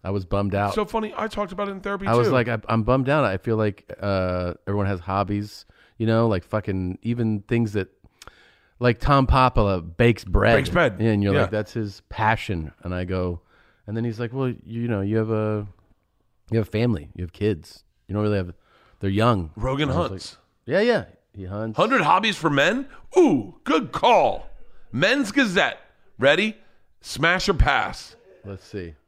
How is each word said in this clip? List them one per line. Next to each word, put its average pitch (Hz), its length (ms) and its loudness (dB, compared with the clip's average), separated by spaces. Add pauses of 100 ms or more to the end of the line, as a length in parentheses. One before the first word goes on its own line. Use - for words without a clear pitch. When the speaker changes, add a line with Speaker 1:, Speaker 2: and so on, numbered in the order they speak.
Speaker 1:
I 92 80 -8
was 98 140 -2
bummed 101 300 -2
out. 101 180 0
Speaker 2:
So 214 120 -2
funny. 220 300 -6
I 214 140 -6
talked 208 240 -6
about 202 160 -6
it - 20 -8
in 190 100 -12
therapy, 196 260 -6
Speaker 1:
I 113 80 2
was 120 120 4
Speaker 2:
too. - 60 2
Speaker 1:
like, 123 160 2
I, 117 80 -4 (100)
I'm 113 160 0
bummed 123 260 2
out. 147 160 2
I 98 120 -2
feel 113 200 -2
like, 107 320 -4 (120)
uh, 92 540 -2 (120)
everyone 101 200 -2
has 98 120 -2
hobbies, 101 680 -4 (320)
you 110 100 -2
know, 113 200 2
like, 98 160 0
fucking 95 600 -4
even 113 440 -2
things 117 260 0
that, 98 140 -2 (920)
like, 120 200 2
Tom 139 280 4
Poppa 120 540 4
bakes 104 440 2
bread. 101 320 4
Speaker 2:
Bakes 131 120 0
bread. 135 300 2
Speaker 1:
Yeah, 110 120 2
and 101 120 2
you're 101 100 2
Speaker 2:
Yeah. - 100 4
Speaker 1:
like, 90 80 -2
"That's 107 220 -4
his 104 360 -8
passion." 107 640 -2 (120)
And 90 120 -6
I 90 80 -4
go, 90 380 -4 (460)
and 107 100 -6
then 117 80 -2
he's 113 160 -6
like, 117 100 -6
"Well, 127 220 -2 (120)
you 117 220 -6
know, 107 140 0
you 101 160 0
have 110 140 0
a, 107 360 -2 (800)
you 113 100 0
have 104 80 -2
a - 40 -14
family, 107 420 -2
you 87 120 -8
have 82 80 -14
kids. 101 500 -4 (240)
You 95 60 -8
don't 107 100 -2
really 104 140 0
have, 90 160 -6 (480)
they're 98 80 -2
young." 98 480 2
Speaker 2:
Rogan 135 320 -2
Speaker 1:
And 131 80 0
I 175 40 0
was 151 100 -2
Speaker 2:
hunts. - 260 -14 (280)
Speaker 1:
like, 127 100 -4
"Yeah, 190 60 4
yeah. 220 240 2 (280)
He 95 100 -14
hunts." 104 320 -8
Speaker 2:
"Hundred 208 280 2
hobbies 185 340 2
for 156 120 -2
men? 170 380 2 (300)
Ooh, 175 380 4 (100)
good 262 260 0
call." 165 560 4 (460)
Men's 202 400 0
Gazette. 175 460 2 (380)
Ready? 175 380 4 (460)
Smash 175 480 0
or 196 60 2
pass? 127 600 0 (300)
Speaker 1:
Let's 98 200 -14
see. 87 280 -12 (140)